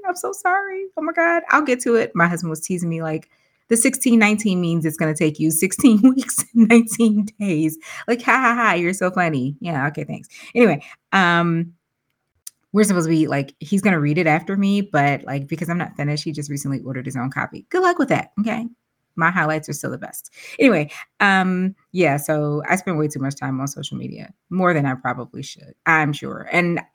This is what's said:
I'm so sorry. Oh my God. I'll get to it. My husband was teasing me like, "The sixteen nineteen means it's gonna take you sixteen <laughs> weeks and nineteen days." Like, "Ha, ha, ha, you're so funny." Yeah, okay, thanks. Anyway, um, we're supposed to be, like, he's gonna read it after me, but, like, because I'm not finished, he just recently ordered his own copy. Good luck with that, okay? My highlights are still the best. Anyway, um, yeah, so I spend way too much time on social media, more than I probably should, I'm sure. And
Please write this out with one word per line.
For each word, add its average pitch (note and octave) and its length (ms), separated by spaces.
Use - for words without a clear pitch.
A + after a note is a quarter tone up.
I'm F4+ 80
so F#4 160
sorry. G4 540
Oh D#4+ 60
my D#4 100
God. E4+ 380
I'll C#4+ 140
get B3 180
to A#3+ 140
it. A3+ 200
My E3+ 140
husband E3+ 200
was D#3 120
teasing F3 260
me E3 160
like, D#3 260
"The A#3 80
sixteen B3 420
nineteen G#3 440
means E3 240
it's D#3 100
gonna D#3 180
take D#3 240
you D#3 140
sixteen G3 500
<laughs> B3+ 140
weeks - 300
and A3+ 140
nineteen A3+ 580
days." D#3+ 400
Like, A#3+ 140
"Ha, B3 100
ha, A#3+ 240
ha, A3+ 200
you're F3 180
so F#3 180
funny." D3+ 480
Yeah, D3+ 280
okay, D3+ 180
thanks. - 240
Anyway, F#3+ 260
um, E3+ 600
we're G#3 120
supposed F3+ 220
to E3 60
be, D#3 140
like, C#3 320
he's F#3+ 220
gonna F#3 180
read D3 180
it E3+ 100
after D#3+ 280
me, G3+ 240
but, C#3+ 440
like, C#3 220
because D#3 240
I'm E3+ 80
not - 200
finished, D3 260
he E3 80
just D3 180
recently C#3 300
ordered B2+ 260
his C3 120
own B2+ 120
copy. - 400
Good F#4 140
luck F4 160
with - 80
that, - 320
okay? A3+ 260
My E3+ 120
highlights D#3 380
are C#3+ 60
still C#3 180
the B2+ 60
best. - 360
Anyway, F3 320
um, F#3+ 560
yeah, E3 240
so D3+ 540
I F#3 80
spend F#3 200
way D3+ 120
too D3 100
much C3+ 160
time C3+ 240
on C3+ 80
social C#3 300
media, A#2+ 360
more F3+ 240
than C#3+ 120
I C3 100
probably B2+ 480
should, - 300
I'm D#3 280
sure. C3 360
And F3 300